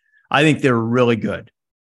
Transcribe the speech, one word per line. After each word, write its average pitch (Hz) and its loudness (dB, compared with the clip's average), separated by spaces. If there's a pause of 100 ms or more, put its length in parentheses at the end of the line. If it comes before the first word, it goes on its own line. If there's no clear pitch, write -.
(300)
I 143 2
think 156 2
they're 127 2
really 117 0
good. 101 -8 (320)